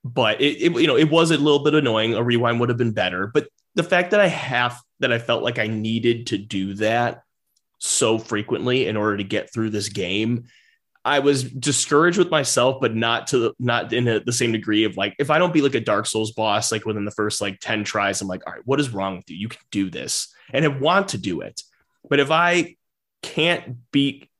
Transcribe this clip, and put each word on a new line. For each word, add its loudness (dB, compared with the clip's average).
But 2
it, 2
it, 2
you 6
know, 4
it 6
was 4
a 4
little 4
bit 4
annoying. 2
A 0
rewind 2
would 2
have 0
been 0
better. -2
But 0
the 0
fact 0
that 4
I 6
have, -2
that 2
I 2
felt -2
like -2
I 0
needed 0
to -2
do -6
that -2
so 0
frequently -2
in -2
order 0
to -6
get -6
through -2
this -6
game, -2
I 2
was 2
discouraged 2
with 2
myself, 2
but 0
not -2
to, 0
not -2
in 2
a, 2
the -4
same 0
degree 2
of, -2
like, -4
if -2
I 4
don't 2
beat, 4
like, 2
a 0
Dark 0
Souls -4
boss, -2
like, -4
within -4
the -6
first, -4
like, -6
ten -4
tries, -2
I'm -6
like, -8
"All -12
right, -16
what 0
is -2
wrong -6
with -18
you? -14
You -8
can -16
do -2
this," -8
and 0
I 2
want 0
to -6
do -6
it. -14
But 2
if 0
I 2
can't -4
beat 0